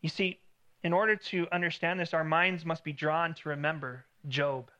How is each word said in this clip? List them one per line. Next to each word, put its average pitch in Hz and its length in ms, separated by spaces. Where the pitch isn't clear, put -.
You 160 80
see, 185 300
in 170 80
order 214 240
to 175 340
understand 175 480
this, 175 160
our 160 80
minds 165 420
must 165 200
be 156 80
drawn 160 420
to - 160
remember 143 540
Job. 135 520